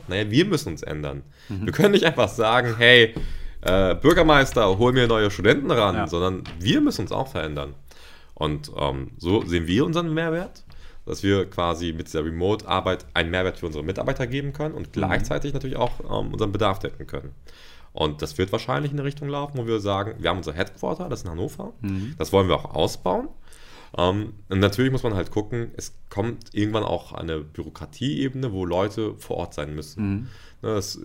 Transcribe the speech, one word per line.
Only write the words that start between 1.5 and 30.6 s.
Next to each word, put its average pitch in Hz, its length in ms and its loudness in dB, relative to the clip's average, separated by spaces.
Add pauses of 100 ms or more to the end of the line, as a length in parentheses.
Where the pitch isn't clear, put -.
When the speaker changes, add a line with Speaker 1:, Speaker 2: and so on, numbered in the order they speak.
Speaker 1:
Wir 92 80 0
können 202 180 6
nicht 196 140 6
einfach 123 240 4
sagen, 117 480 2
"Hey, 120 360 10 (500)
äh, 92 300 4
Bürgermeister, 135 840 6
hol 120 140 6
mir 127 140 4
neue 110 220 4
Studenten 120 400 4
ran", 107 260 4
Speaker 2:
Ja. 104 120 0
Speaker 1:
sondern 90 360 0 (160)
wir 139 220 2
müssen 294 200 0
uns 90 100 -6
auch 104 160 -2
verändern. 73 480 -6 (580)
Und, 76 420 -4
ähm, 67 420 -4
so 90 280 2
sehen 85 220 0
wir 104 180 4
unseren 170 280 0
Mehrwert, 165 500 -4 (420)
dass - 160 -8
wir 98 280 4
quasi 85 440 0
mit 80 140 -8
dieser 78 180 -2
Remote-Arbeit 92 880 0
einen 85 160 2
Mehrwert 92 300 0
für 87 80 -4
unsere 78 160 -6
Mitarbeiter 123 420 -2
geben 139 280 -4
können 156 200 -6
und 151 140 -8
Speaker 2:
Mhm. - 60 -20
Speaker 1:
gleichzeitig 147 600 -2
natürlich 131 220 -4
auch, 120 240 -2
ähm, 107 320 -4
unseren 101 200 -2
Bedarf 98 280 0
decken - 260 -8
können. 69 300 -10 (580)
Und 76 300 -2
das 76 160 -6
wird 95 120 0
wahrscheinlich 135 420 -2
in 147 40 -4
eine 143 80 -4
Richtung 147 220 -6
laufen, 143 320 -6
wo 117 80 -4
wir 113 120 2
sagen, 101 380 -2
wir 82 140 0
haben 92 60 0
unser 80 160 -6
Headquarter, - 560 -4
das 117 100 -6
ist - 60 -10
in 87 60 -8
Hannover, 139 500 -8
Speaker 2:
Mhm. 101 360 -4
Speaker 1:
das - 160 -6
wollen 98 140 6
wir 82 80 4
auch - 180 -4
ausbauen. 92 540 0 (680)
Ähm, 98 360 0 (160)
und 95 100 2
natürlich 113 320 4
muss 127 120 0
man 117 120 0
halt 87 160 -2
gucken, 117 440 -4
es - 180 -12 (160)
kommt 113 440 -4
irgendwann 107 300 0
auch - 300 -4
eine 80 260 -6
Bürokratieebene, 123 1120 -6
wo 92 120 -4
Leute 101 500 -2
vor - 220 -8
Ort 85 160 -6
sein 76 220 -8
müssen. 76 280 -8
Speaker 2:
Mhm. 101 240 -2 (340)